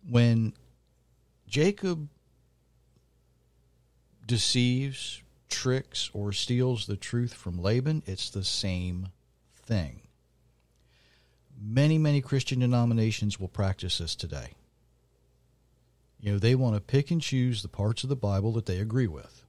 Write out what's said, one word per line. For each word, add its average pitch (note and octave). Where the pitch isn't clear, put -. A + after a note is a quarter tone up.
When A#2
Jacob E3+
deceives, B2+
tricks, -
or G2+
steals B2
the G#2
truth A#2+
from F2
Laban, B2+
it's -
the G2
same F2+
thing. D#2+
Many, C3+
many D3
Christian C3
denominations A2+
will F#2
practice F#2+
this -
today. D2+
You G#2
know, G2+
they A2+
want B2+
to G#2
pick C#3+
and E3+
choose B2
the -
parts G#2+
of C3
the C#3
Bible G#2
that A2
they F2+
agree A2
with. -